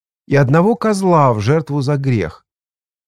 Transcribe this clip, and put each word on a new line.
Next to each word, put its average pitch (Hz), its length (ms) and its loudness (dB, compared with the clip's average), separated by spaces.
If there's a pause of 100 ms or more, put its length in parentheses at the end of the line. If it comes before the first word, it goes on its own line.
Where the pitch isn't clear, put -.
(260)
и 139 100 -2
одного 160 400 2
козла 180 560 0
в 107 80 -2
жертву 143 400 -2
за 143 160 -2
грех. 120 500 -4 (600)